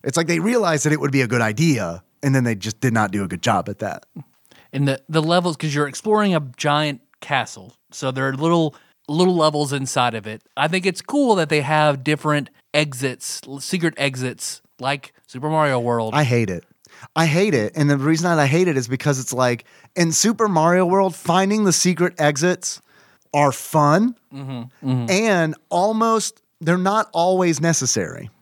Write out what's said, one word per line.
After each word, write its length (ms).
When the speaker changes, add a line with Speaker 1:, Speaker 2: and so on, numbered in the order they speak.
Speaker 1:
It's 120
like 120
they 100
realized 480
that 60
it 80
would 100
be 120
a 40
good 140
idea, 640
and 120
then 100
they 100
just 260
did 140
not 160
do 140
a 40
good 140
job 260
at 120
that. 260
Speaker 2:
And 140
the, 220
the 120
levels, 360
'cause 180
you're 140
exploring 480
a 40
giant 440
castle, 540
so 220
there 160
are 80
little, 400
little 280
levels 360
inside 420
of 140
it. 140
I 120
think 180
it's 160
cool 320
that 140
they 140
have 420
different 440
exits, 760
l-, 140
secret 360
exits, 640
like 340
Super 240
Mario 300
World. 340
Speaker 1:
I 80
hate 280
it. 140
I 100
hate 280
it. 220
And 140
the 80
reason 320
that 80
I 80
hate 220
it 80
is 120
because 300
it's 140
like, 320
in 160
Super 360
Mario 380
World, 300
finding 480
the 80
secret 460
exits 640
are 180
fun 640
Speaker 2:
Mm-hmm. 560
Mm-hmm. 220
Speaker 1:
and 440
almost, 720
they're 180
not 340
always 480
necessary. 680